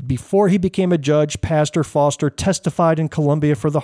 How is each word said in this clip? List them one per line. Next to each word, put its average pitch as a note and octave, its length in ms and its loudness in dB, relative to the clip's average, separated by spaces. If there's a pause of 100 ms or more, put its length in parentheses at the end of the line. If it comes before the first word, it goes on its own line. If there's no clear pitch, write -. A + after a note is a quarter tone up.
Before G3 420 0
he G3 80 2
became F#3 340 0
a F3 60 4
judge, D3+ 440 0
Pastor D3+ 420 0
Foster D3 460 0
testified E3+ 680 0
in D#3+ 80 -2
Columbia D3 480 0
for - 140 -2
the D3 140 0